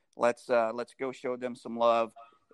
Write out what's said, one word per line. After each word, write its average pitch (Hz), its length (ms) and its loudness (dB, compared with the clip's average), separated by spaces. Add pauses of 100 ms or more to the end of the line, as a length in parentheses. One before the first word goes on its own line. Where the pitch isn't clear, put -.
(160)
let's, - 340 0
uh, 113 240 2
let's 120 200 -10
go 135 180 -6
show 127 240 -6
them 123 200 -8
some 117 220 -10
love. 117 360 2 (400)